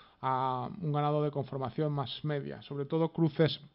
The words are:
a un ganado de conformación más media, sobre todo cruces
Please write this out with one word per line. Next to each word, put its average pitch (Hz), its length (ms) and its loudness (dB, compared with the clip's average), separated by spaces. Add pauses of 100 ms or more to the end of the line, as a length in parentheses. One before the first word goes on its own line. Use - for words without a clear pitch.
(240)
a 131 460 0 (100)
un 151 120 -2
ganado 147 320 2
de 147 80 0
conformación 139 600 -2
más 143 320 -4
media, 143 380 -4
sobre 143 240 -6
todo 160 260 0
cruces 160 480 4 (160)